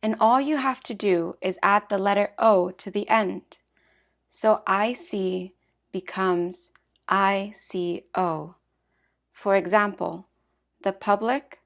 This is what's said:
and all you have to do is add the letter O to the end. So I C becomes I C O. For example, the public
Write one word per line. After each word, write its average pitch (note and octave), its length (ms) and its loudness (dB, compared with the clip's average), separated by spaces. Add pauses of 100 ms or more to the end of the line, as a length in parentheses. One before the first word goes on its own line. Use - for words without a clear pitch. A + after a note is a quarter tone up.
and A3 200 -2
all A#3 200 6
you D4 160 -2
have C4 280 -2
to A#3+ 100 -10
do F3+ 460 0
is F3+ 220 -4
add G#3 260 2
the G3+ 100 -2
letter G3+ 400 0
O F#3+ 320 4
to - 200 -12
the G3+ 180 -4
end. G3 500 -2 (720)
So - 380 2
I G#3 260 0
C F#3 640 -4 (360)
becomes F#3 800 -2 (360)
I G3 440 0
C F3 520 -6 (100)
O. E3 400 -4 (760)
For G3 240 0
example, F#3 720 0 (540)
the F#3+ 100 -2
public G#3+ 720 -2